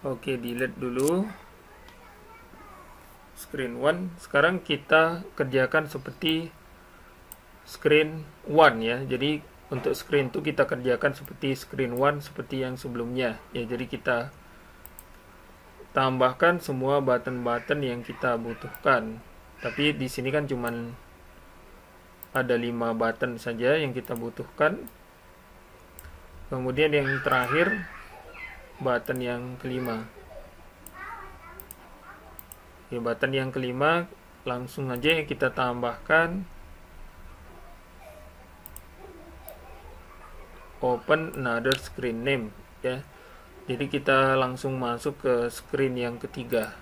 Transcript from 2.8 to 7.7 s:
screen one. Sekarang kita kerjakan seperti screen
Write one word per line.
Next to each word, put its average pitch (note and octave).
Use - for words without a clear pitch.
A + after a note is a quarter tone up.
screen A#2+
one. E3+
Sekarang E3
kita D#3+
kerjakan C3+
seperti D#3+
screen D#3